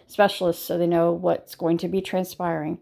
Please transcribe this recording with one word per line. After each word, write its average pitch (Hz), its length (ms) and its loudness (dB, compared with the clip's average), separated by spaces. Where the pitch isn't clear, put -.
specialists, 190 580 0
so 175 140 -2
they 175 80 2
know 170 260 4
what's 175 420 -2
going 170 240 0
to 180 100 -4
be 190 120 -2
transpiring. 175 800 -4